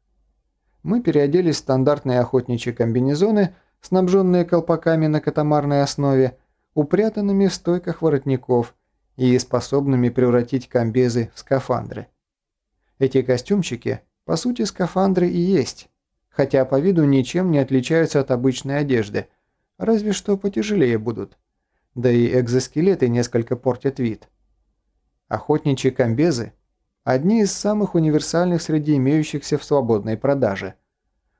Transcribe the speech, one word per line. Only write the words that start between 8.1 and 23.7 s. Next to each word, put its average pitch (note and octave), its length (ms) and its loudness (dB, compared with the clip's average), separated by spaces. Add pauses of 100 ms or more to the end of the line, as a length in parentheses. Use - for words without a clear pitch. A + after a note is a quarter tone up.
и B2 240 2
способными B2+ 720 0
превратить B2 580 0
комбезы A#2+ 680 0
в - 60 -20
скафандры. A#2+ 680 -4 (920)
Эти C3 220 0
костюмчики, B2 800 -4 (240)
по E3 100 -2
сути, A#3+ 280 -4
скафандры F#3 640 0
и F3 100 -2
есть, F3 500 -2 (380)
хотя C3+ 380 0
по C3+ 140 0
виду E3 260 2
ничем C#3+ 460 0
не D3 80 2
отличаются C#3 600 0
от C3 120 -2
обычной C3 480 -2
одежды, A2+ 480 -2 (500)
разве G#3 340 -2
что G3 240 -4
потяжелее G3 600 0
будут. A2 400 -8 (580)
Да B2 160 0
и A#2+ 160 4 (100)
экзоскелеты B2+ 720 0
несколько A#2+ 480 -2
портят C3 440 -4